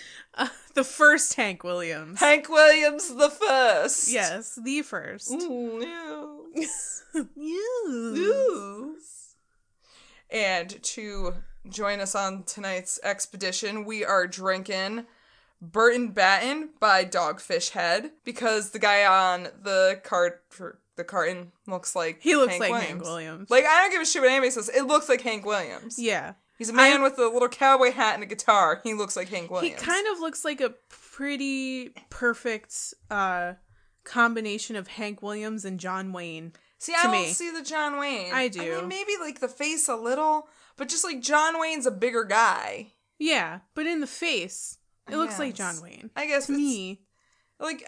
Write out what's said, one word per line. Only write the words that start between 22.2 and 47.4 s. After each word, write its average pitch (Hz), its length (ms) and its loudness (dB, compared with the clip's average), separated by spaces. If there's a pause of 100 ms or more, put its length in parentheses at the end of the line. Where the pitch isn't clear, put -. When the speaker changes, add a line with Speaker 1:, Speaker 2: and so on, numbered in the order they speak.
Speaker 1:
He 302 160 4
looks 247 160 4
Speaker 2:
Hank 180 80 -2
Speaker 1:
like 196 100 0
Speaker 2:
Williams. - 200 -2
Speaker 1:
Hank 180 120 -10
Williams. 160 480 -10
Speaker 2:
Like, 262 140 8
I 320 180 6
don't 392 80 2
give 359 120 0
a 320 40 -2
shit 311 160 0
what 254 80 8
anybody 262 200 2
says. 220 180 -6
It 269 140 2
looks 294 260 2
like 240 140 2
Hank 220 220 -6
Williams. 202 540 -6
Speaker 1:
Yeah. 185 360 -2 (240)
Speaker 2:
He's 226 120 -6
a - 20 -6
man 269 280 8
Speaker 1:
I - 40 2
Speaker 2:
with 269 160 4
a 233 80 4
little 247 200 2
cowboy 262 440 6
hat 220 220 2
and 208 100 -8
a - 20 -16
guitar. 196 560 4
He 220 100 -4
looks 208 220 -4
like 185 140 -6
Hank 180 180 -6
Speaker 1:
He 180 60 -12
Speaker 2:
Williams. 311 280 -4
Speaker 1:
kind 392 280 0
of 381 100 -4
looks 320 260 -6
like 294 160 -4
a 254 140 -2 (140)
pretty 269 1000 -8 (200)
perfect, - 840 -6 (160)
uh, 185 420 -2 (500)
combination 226 720 -2
of 190 140 -8
Hank 208 340 -10
Williams 214 420 -8
and 190 140 -8
John 185 340 -6
Wayne 165 400 -12 (260)
Speaker 2:
See, - 140 -8
Speaker 1:
to 339 60 4
Speaker 2:
I 339 60 6
don't 370 80 4
Speaker 1:
me. 359 200 0
Speaker 2:
see 339 200 -6
the 320 100 -8
John 294 380 -4
Wayne. 226 320 -4
Speaker 1:
I 254 100 0
Speaker 2:
I 247 60 0
Speaker 1:
do. 196 120 -8 (200)
Speaker 2:
mean, - 80 -8
maybe, 392 320 -6
like, 302 180 -10
the 254 100 -4
face 302 400 -2
a 247 60 0
little, 302 540 -2 (280)
but 262 120 -8
just, 330 160 -2
like, 302 160 -6
John 302 400 2
Wayne's 311 260 -2
a 247 60 2
bigger 226 320 0
guy. 196 680 0 (280)
Speaker 1:
Yeah, 190 400 0 (160)
but 311 100 -4
in 330 140 -2
the 269 80 -4
face, 226 720 -6 (300)
it 285 80 -8
looks 311 220 -4
like 254 180 -6
Speaker 2:
Yes. 180 200 -6
Speaker 1:
John 160 80 -12
Wayne. - 320 -20
Speaker 2:
I 302 100 -4
guess 277 200 -2
Speaker 1:
To 277 80 -2
Speaker 2:
it's 285 60 0
Speaker 1:
me. 202 420 -4 (580)